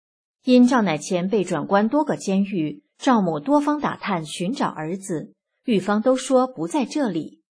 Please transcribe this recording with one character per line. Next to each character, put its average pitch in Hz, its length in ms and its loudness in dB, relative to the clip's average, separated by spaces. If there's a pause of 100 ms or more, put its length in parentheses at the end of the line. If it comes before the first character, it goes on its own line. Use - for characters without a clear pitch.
(440)
因 247 240 8
赵 254 140 2
乃 165 160 0
乾 175 320 -2
被 196 140 2
转 151 240 -4
关 202 200 4
多 294 160 2
个 208 120 -2
监 196 280 0
狱， 165 400 -4 (140)
赵 247 240 2
母 160 180 0
多 285 200 2
方 294 220 -2
打 - 160 -4
探 170 280 -4
寻 180 280 -6
找 220 140 -2
儿 160 300 -6
子， 180 360 -8 (320)
狱 214 140 0
方 208 220 -2
都 254 140 2
说 254 320 2
不 170 200 -8
在 285 180 -2
这 285 240 -4
里。 160 400 -8